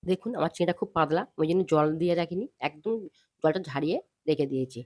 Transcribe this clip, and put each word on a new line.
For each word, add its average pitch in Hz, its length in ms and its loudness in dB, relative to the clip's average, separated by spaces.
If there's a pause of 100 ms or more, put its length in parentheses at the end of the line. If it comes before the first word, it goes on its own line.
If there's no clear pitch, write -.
দেখুন 185 340 -2
আমার 160 160 0
চিঁড়েটা 175 260 0
খুব 208 160 -2
পাতলা, 160 280 2 (140)
ওই 160 120 0
জন্য 180 120 4 (120)
জল 151 140 6 (120)
দিয়ে 175 160 2
রাখিনি, 175 300 -2 (160)
একদম 151 320 -4 (520)
জলটা 156 240 2
ঝারিয়ে 143 280 -2 (300)
রেখে 151 200 2
দিয়েছি। 131 380 -4